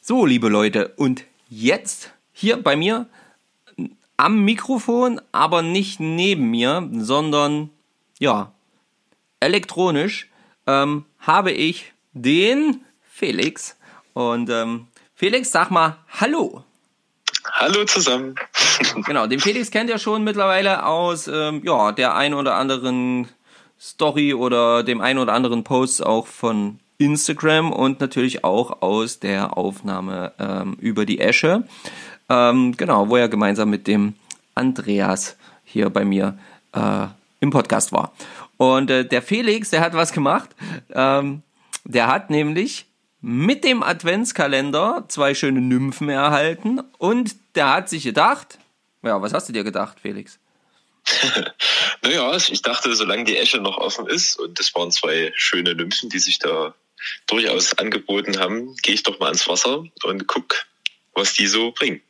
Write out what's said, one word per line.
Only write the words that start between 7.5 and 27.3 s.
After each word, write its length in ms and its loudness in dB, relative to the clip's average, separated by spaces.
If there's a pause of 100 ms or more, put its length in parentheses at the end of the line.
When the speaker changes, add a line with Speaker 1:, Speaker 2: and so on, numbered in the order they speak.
Speaker 1:
ja, 320 0 (880)
elektronisch, 920 0 (380)
ähm, 380 0 (140)
habe 320 4
ich 400 -2 (220)
den 680 2 (300)
Felix. 680 -4 (360)
Und, 360 -2
ähm, 380 -4 (280)
Felix, 360 0
sag 200 2
mal 260 2 (220)
Hallo. 440 -2 (880)
Speaker 2:
Hallo 320 2
zusammen. 540 -2
<laughs> 60 -10 (600)
Speaker 1:
Genau, 200 0
den 140 -2
Felix 320 -2
kennt 180 -2
ihr 100 -2
schon 260 -2
mittlerweile 600 2
aus, 440 0
ähm, 340 -4
ja, 300 2
der 220 0
ein 180 2
oder 220 0
anderen 720 -2 (500)
Story 540 0
oder 500 4
dem 160 -2
ein 180 2
oder 140 2
anderen 320 0
Post 420 0
auch 220 2
von 520 -2 (180)
Instagram 720 2